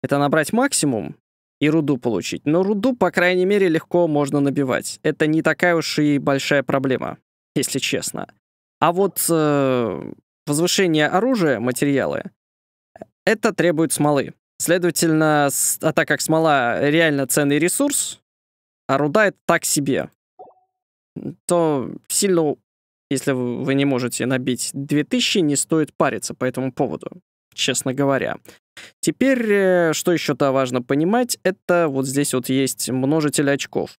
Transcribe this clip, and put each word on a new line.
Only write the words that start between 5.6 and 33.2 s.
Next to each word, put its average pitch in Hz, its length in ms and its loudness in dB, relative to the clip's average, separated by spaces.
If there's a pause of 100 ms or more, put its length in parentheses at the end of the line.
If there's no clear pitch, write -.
уж 160 240 -2
и 147 200 2
большая 139 440 0
проблема, 135 560 -2 (380)
если 135 240 -2
честно. - 480 -6 (500)
А 160 140 2
вот, 185 360 0
э, 139 840 0 (340)
возвышение 156 600 2
оружия, 180 500 2
материалы, 123 720 -2 (960)
это 214 260 0
требует 160 400 2
смолы. 147 420 0 (240)
Следовательно, 156 920 2
с-, - 320 -4
а 156 100 0
так 156 140 2
как 147 140 -2
смола 143 680 2
реально 147 380 2
ценный 147 320 2
ресурс, - 640 -2 (680)
а 135 100 0
руда — 151 320 2
это 185 160 -6
так 170 200 0
себе, 135 440 -2 (1400)
то 156 440 0 (180)
сильно, 170 460 2 (560)
если 139 220 -2
вы, 123 320 -4
вы 135 100 0
не 139 100 2
можете 127 420 -2
набить 127 460 -2
две 143 320 -2
тысячи, 240 340 -2
не 147 180 2
стоит 156 380 0
париться 139 400 -2
по - 100 -6
этому 127 280 -4
поводу, - 500 -6 (320)
честно 131 380 -4
говоря. 139 440 -2 (640)
Теперь, 240 500 0
э, 185 440 4
что - 180 0
ещё-то 143 400 0
важно 127 300 0
понимать, 190 600 0
это 175 460 -2
вот 135 180 -4
здесь 139 280 -2
вот 127 140 -4
есть 131 420 -2
множитель 139 600 0